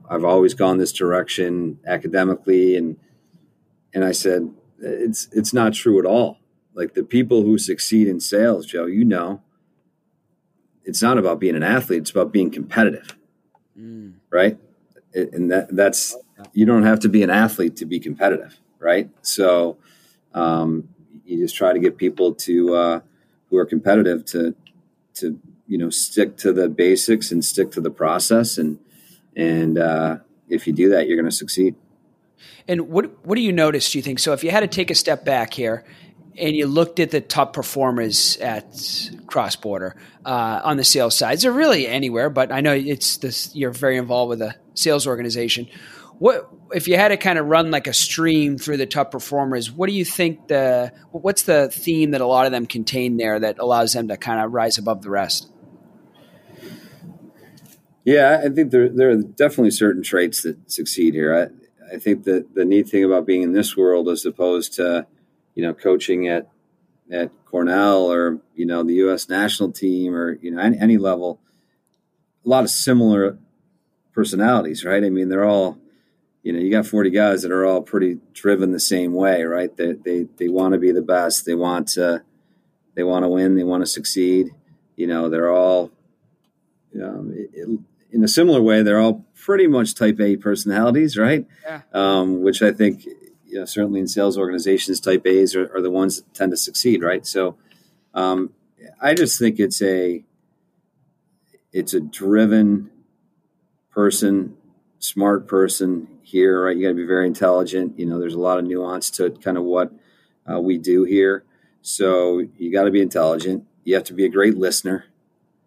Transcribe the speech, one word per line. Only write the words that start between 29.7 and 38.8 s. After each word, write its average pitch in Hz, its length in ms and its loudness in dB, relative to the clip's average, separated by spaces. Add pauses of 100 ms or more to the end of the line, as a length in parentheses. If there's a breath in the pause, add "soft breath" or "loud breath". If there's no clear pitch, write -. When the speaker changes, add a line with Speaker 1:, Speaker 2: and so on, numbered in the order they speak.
Speaker 1:
uh, 80 400 -2 (300)
if - 180 -4
you 80 80 -2
do 90 160 4
that, 85 160 4
you're 85 100 -2
gonna 82 140 -2
succeed. 90 440 -2 (920 loud breath)
Speaker 2:
And 170 220 -4
what, 196 360 -4
what 196 120 -2
do 247 40 -2
you 208 120 0
notice, 151 400 2
do 143 60 -4
you 127 40 -6
think? 135 160 -6
So 156 140 0
if 139 120 -4
you 165 60 -2
had 208 100 2
to 202 80 0
take 180 220 -4
a 160 40 0
step 147 300 0
back 123 300 -2
here 117 300 -4 (520 loud breath)
and 156 180 -2
you 147 120 0
looked 165 340 0
at 160 100 0
the 147 100 0
top 135 340 -2
performers 123 800 -2
at - 760 -8 (160)